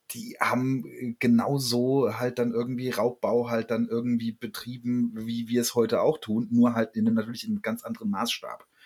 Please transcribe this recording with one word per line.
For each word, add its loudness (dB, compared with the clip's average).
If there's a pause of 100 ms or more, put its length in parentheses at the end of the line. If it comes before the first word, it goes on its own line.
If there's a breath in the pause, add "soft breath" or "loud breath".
(120)
die -12
haben, -2
äh, -10
genauso 2
halt -2
dann 0
irgendwie -4
Raubbau 0
halt -2
dann 0
irgendwie 0
betrieben, -4
wie -4
wir 2
es -2
heute 4
auch 4
tun, -2
nur 6
halt 0
in 2
einem, 6
natürlich -2
in -4
einem 0
ganz -4
anderen -6
Maßstab. -4 (180 soft breath)